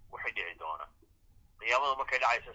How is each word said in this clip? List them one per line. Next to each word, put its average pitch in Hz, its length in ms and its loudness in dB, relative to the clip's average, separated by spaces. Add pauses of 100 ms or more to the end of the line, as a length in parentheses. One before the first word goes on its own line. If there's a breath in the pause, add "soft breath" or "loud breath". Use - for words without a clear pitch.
(120)
waxay - 200 -6
dhici 87 280 -6
doona. 76 280 -6 (720)
Qiyaamadu 131 360 4
markay 131 240 0
dhacayso, 120 360 2